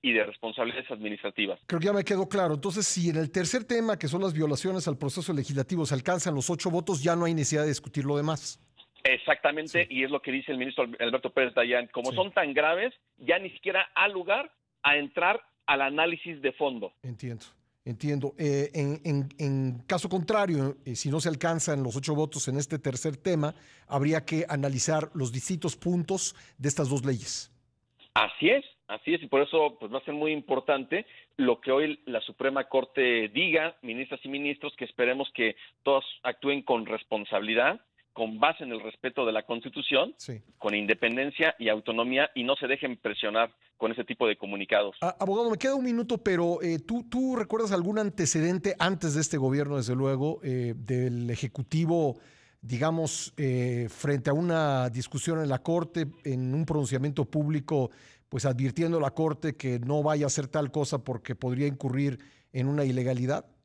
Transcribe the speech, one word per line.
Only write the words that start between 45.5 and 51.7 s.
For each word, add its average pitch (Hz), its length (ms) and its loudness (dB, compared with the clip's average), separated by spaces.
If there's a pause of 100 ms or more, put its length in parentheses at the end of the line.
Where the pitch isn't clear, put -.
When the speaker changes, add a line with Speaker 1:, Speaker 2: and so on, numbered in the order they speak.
Speaker 2:
me 202 80 -2
queda 269 160 0
un 262 100 -2
minuto, 233 340 0
pero, 175 440 2
eh, 165 160 0
¿tú, 233 320 -6
tú 254 240 0
recuerdas 220 380 0
algún 190 260 2
antecedente 180 800 2
antes 170 380 2
de 156 60 2
este 156 160 -2
gobierno, 139 400 2
desde 123 180 0
luego, 135 480 0
eh, 127 320 -2
del 123 520 -2
Ejecutivo, 156 920 0 (420)